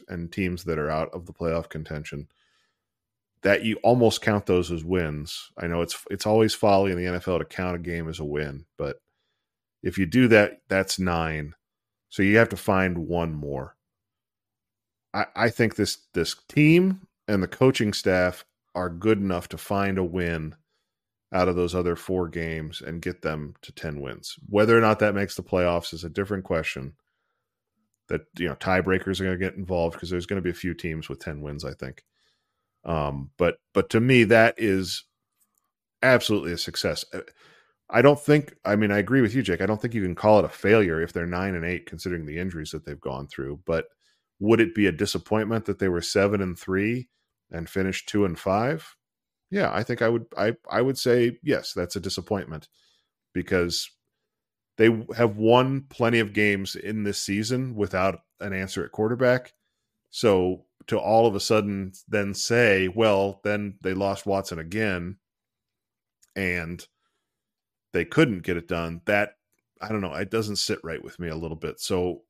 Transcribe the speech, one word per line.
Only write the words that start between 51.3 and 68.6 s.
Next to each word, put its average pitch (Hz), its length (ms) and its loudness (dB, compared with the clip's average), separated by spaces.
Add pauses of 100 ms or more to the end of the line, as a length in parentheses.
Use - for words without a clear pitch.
yes, 135 300 -2
that's 87 240 -6
a 95 60 -4
disappointment 85 640 -6 (640)
because 87 580 -2 (840)
they 113 140 6
w-, 113 240 0
have 110 240 2
won 127 460 4
plenty 117 360 0
of 101 140 -2
games 101 420 0
in 107 280 -6
this 101 180 -4
season 120 520 -4
without 95 460 -2 (220)
an 101 100 -8
answer 95 320 -6
at - 80 -10
quarterback. 123 600 0 (560)
So 90 560 2 (220)
to 110 120 -2
all 113 260 4
of 107 100 2
a 101 40 -4
sudden 101 540 0 (160)
then 101 240 -2
say, 98 560 2
"Well, 98 560 2
then 104 360 -4
they 92 120 -2
lost 98 320 -2
Watson 98 340 -2
again 92 600 -6 (1160)
and 87 500 -4 (1080)
they 87 120 0
couldn't 110 380 0
get 87 140 -2
it 82 100 -8